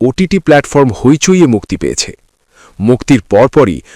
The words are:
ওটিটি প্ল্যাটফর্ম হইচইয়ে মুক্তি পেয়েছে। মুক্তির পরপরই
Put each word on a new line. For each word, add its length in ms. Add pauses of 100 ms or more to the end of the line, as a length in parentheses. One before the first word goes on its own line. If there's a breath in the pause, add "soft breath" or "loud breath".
ওটিটি 380
প্ল্যাটফর্ম 520
হইচইয়ে 560
মুক্তি 300
পেয়েছে। 400 (640 soft breath)
মুক্তির 420
পরপরই 600 (140 soft breath)